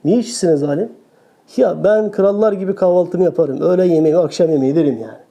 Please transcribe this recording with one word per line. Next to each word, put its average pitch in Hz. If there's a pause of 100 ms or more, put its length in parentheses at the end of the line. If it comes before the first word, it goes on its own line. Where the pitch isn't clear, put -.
Niye 196
işçisine 170
zalim? 147 (680)
Ya 170
ben 214
krallar 202
gibi 190
kahvaltımı 180
yaparım. 151
Öğlen 180
yemeği, 160
akşam 165
yemeği 139
derim 143
yani. 110 (120)